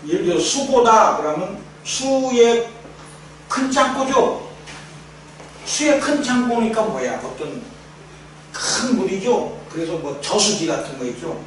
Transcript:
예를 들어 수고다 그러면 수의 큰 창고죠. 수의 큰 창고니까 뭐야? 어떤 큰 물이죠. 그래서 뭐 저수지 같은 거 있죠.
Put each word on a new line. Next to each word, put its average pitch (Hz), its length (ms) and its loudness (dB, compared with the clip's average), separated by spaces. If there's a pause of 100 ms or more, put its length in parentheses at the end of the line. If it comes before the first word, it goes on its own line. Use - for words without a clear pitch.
예를 170 180 0
들어 175 140 2
수고다 233 800 4
그러면 180 400 -4 (260)
수의 254 840 4 (800)
큰 262 220 0
창고죠. 262 760 2 (1160)
수의 294 360 2
큰 285 220 0
창고니까 233 600 2
뭐야? 127 360 -2
어떤 - 440 -10 (880)
큰 - 440 -2
물이죠. 196 640 -2 (120)
그래서 165 240 -6
뭐 - 260 -8
저수지 208 460 0
같은 - 320 -4
거 127 80 -6
있죠. - 400 -8